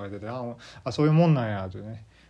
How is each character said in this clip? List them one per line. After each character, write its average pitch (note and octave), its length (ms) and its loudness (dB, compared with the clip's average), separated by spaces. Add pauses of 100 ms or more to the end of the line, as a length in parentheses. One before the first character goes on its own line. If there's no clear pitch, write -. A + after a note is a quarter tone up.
え G2 40 -10
て G2+ 100 -10
て、 G#2 80 -10
あ、 A#2+ 280 -8 (280)
あ、 B2+ 80 -4
そ D3+ 120 0
う - 40 4
い - 20 4
う D#3 40 4
も E3 140 6
ん D#3+ 60 6
な A#2+ 140 2
ん - 20 -2
や G2 200 -4
と F#2 100 -12
ね。 A2 260 -14 (240)